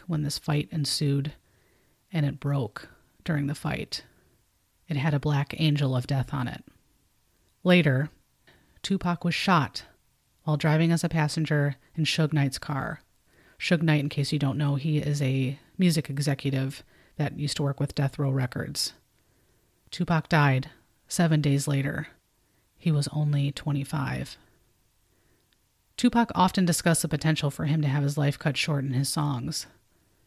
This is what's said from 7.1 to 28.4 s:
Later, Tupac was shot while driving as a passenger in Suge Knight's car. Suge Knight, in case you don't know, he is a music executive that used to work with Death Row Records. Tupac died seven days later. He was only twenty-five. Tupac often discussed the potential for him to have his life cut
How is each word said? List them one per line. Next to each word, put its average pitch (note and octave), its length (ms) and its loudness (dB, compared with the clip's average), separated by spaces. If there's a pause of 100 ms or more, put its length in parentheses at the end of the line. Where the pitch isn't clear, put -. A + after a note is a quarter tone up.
Later, D3+ 480 4 (720)
Tupac F3+ 400 -2
was F3 140 0
shot - 480 2 (580)
while D3+ 140 0
driving D#3 340 2
as E3+ 140 2
a E3+ 40 -2
passenger D3+ 680 0 (180)
in D#3+ 80 -2
Suge D3+ 300 0
Knight's C#3 260 0
car. C#3+ 440 -6 (540)
Suge E3 260 0
Knight, D#3 180 4
in C#3+ 80 -2
case C#3+ 240 -2
you D3+ 80 0
don't C#3 180 0
know, C#3+ 160 2
he D3 240 0
is D3 240 -2
a C3+ 380 0 (180)
music E3 320 2
executive C#3 720 -2 (360)
that D3 200 -4
used C#3+ 200 -4
to D#3 40 -2
work C#3 160 -2
with D3 160 -2
Death C#3 240 -2
Row C#3 120 0
Records. C3+ 640 -4 (960)
Tupac D#3+ 360 -2
died C#3+ 420 2 (360)
seven D#3+ 340 2
days C#3 280 2
later. C#3+ 400 -2 (680)
He - 140 -2
was D3 220 2
only D3 400 0
twenty-five. C#3 840 -4 (1600)
Tupac A#3 380 2
often F#3 300 2
discussed E3+ 380 2
the E3 60 -4
potential D3+ 420 0
for D#3 160 -4
him D#3 160 2
to D3 60 2
have C#3+ 140 0
his C#3+ 160 0
life C#3+ 200 0
cut C#3+ 180 -2